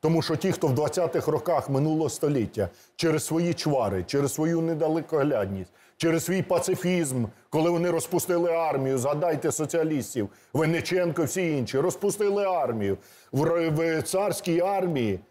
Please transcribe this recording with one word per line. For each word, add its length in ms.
Тому 220
що 140
ті, 160
хто 140
в 80
двадцятих 540
роках 420
минулого 400
століття 580
через 280
свої 300
чвари, 520
через 280
свою 260
недалекоглядність, 1080
через 280
свій 180
пацифізм, 840
коли 200
вони 200
розпустили 640
армію, 460
згадайте 540
соціалістів, 760
Винниченко, 720
всі 340
інші, 200
розпустили 680
армію. 540
В 100
р-, 280
в 320
царській 580
армії 600